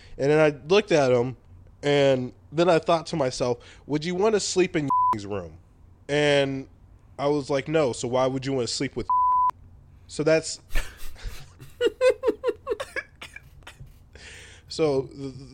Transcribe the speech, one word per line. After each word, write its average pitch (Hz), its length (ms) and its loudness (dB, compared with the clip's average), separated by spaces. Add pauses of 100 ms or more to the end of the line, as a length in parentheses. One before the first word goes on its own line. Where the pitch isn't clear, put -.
(180)
And 135 140 0
then 151 80 4
I 151 180 4 (100)
looked 202 240 4
at 139 200 4
him, 123 260 0 (460)
and 139 500 2 (180)
then 170 180 2
I 160 100 6
thought 165 280 0
to - 80 -6
myself, 127 440 -2 (260)
"Would 147 180 -4
you 175 120 -4
wanna 208 240 2
sleep 185 360 0
in 147 140 -2 (360)
room?" 95 280 -8 (560)
And 143 580 2 (520)
I 139 80 0
was 147 240 0
like, 139 160 -2
"No, 151 260 2
so - 140 -6
why 127 180 2
would 131 220 -2
you 135 60 -2
wanna 123 140 -2
sleep - 280 -4
with?" 127 100 -6 (1000)
So - 160 -6
that's 156 420 0
<laughs> - 40 -18 (4000)
So 143 340 0 (120)
the, 139 140 -12 (260)